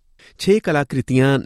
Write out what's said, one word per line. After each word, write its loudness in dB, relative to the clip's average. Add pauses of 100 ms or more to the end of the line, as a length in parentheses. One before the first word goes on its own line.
(380)
ਛੇ 2
ਕਲਾਕ੍ਰਿਤੀਆਂ 0